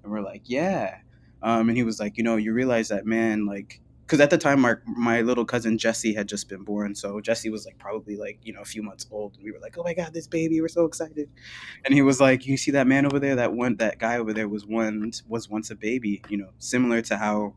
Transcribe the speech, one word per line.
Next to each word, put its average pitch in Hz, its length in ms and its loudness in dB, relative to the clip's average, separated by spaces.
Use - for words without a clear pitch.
And 101 100 -10
we're 107 100 -4
like, 98 220 -10
"Yeah." 135 560 -2
Um, 113 260 4
and 113 80 2
he 123 80 2
was 110 160 -4
like, 104 160 -6
"You 117 60 -2
know, 117 140 2
you 107 160 -2
realize 117 360 0
that 101 180 -4
man, 110 380 0
like," 101 360 -10
'cause 147 140 4
at 143 80 10
the 175 80 4
time, 143 300 4
our, 113 200 2
my 117 360 0
little 120 240 0
cousin 113 320 0
Jesse 110 340 0
had 104 160 -4
just 101 180 -8
been 95 160 -14
born, 104 320 -4
so 101 280 -8
Jesse 113 260 -2
was, 107 160 -6
like, - 140 -18
probably, 104 400 -10
like, 104 240 -12
you 107 100 -14
know, 98 80 -18
a - 60 -16
few 110 160 -8
months 98 280 -12
old, 104 240 -8
and - 80 -20
we 104 80 -10
were - 100 -14
like, 113 180 -14
"Oh 170 40 -8
my 170 120 -2
God, 165 180 -4
this 160 140 -8
baby, 165 340 0
we're 165 80 0
so 170 160 2
excited." 156 460 -6
And 135 80 6
he 143 80 8
was 135 180 4
like, 131 260 6
"You 135 120 0
see - 140 0
that 135 140 4
man 139 200 4
over 139 120 2
there, 139 180 2
that 113 180 2
one, 120 220 0
that 107 220 0
guy 117 200 0
over 110 160 -2
there 107 120 -2
was 101 200 -6
once, 110 600 -2
was 113 220 -6
once 110 220 -6
a 110 40 -10
baby," 107 540 -2
you 104 80 -4
know, 98 220 -6
similar 123 420 2
to 113 160 -2
how 107 400 -2